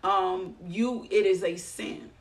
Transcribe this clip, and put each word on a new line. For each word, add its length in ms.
um, 500
you, 420
it 160
is 160
a 140
sin. 540